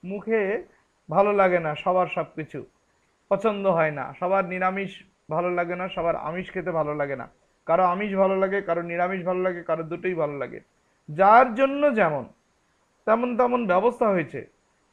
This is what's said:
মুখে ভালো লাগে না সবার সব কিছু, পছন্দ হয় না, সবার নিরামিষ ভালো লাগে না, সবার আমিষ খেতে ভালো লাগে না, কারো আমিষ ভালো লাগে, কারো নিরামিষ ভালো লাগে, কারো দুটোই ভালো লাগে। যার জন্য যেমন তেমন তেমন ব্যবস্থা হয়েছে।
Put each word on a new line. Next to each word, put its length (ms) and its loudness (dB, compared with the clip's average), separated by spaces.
মুখে 580 -2
ভালো 220 4
লাগে 260 4
না 160 -4
সবার 320 0
সব 180 -4
কিছু, 300 -10
পছন্দ 380 0
হয় 240 2
না, 280 -8
সবার 260 0
নিরামিষ 580 -4
ভালো 220 -2
লাগে 240 -2
না, 140 -6
সবার 260 -2
আমিষ 360 -8
খেতে 200 -6
ভালো 240 -2
লাগে 200 -4
না, 140 -12
কারো 180 4
আমিষ 320 0
ভালো 240 4
লাগে, 220 0
কারো 200 -2
নিরামিষ 420 -2
ভালো 180 -2
লাগে, 220 -2
কারো 200 -2
দুটোই 300 -6
ভালো 240 -2
লাগে। 220 -8
যার 460 6
জন্য 400 2
যেমন 300 0
তেমন 320 0
তেমন 300 0
ব্যবস্থা 400 2
হয়েছে। 420 -2